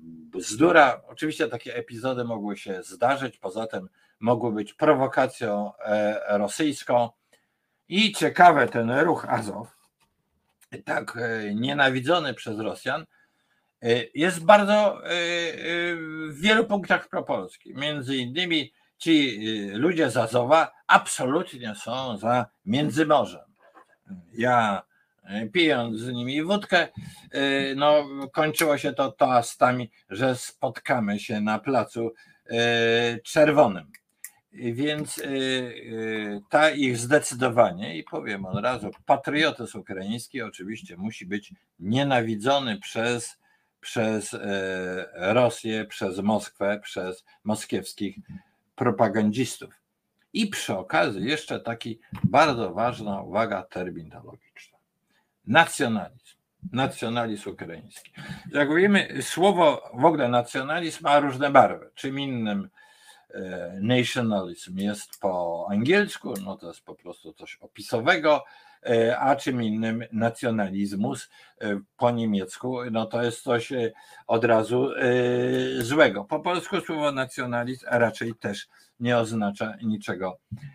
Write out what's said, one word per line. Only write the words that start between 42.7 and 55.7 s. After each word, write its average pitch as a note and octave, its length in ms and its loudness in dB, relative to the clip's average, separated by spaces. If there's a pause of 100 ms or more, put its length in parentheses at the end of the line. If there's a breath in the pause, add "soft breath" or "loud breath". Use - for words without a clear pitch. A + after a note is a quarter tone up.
przez, A#2 600 -4 (420)
przez, A2 540 -4
e, F#2+ 800 -6
Rosję, A2 680 2
przez G2 340 -6
Moskwę, G#2 640 -2
przez F#2 420 -8 (200 soft breath)
moskiewskich G#2 720 -6 (580 loud breath)
propagandzistów. G#2+ 1000 0 (580)
I A3 140 0
przy - 300 -4
okazji G2+ 480 0
jeszcze D3+ 360 -4
taki A2+ 400 -8 (240 loud breath)
bardzo A#2+ 500 4
ważna G#2 480 -2
uwaga G2+ 400 -2
terminologiczna. - 1160 -14 (680)
Nacjonalizm. A#2 920 0 (360)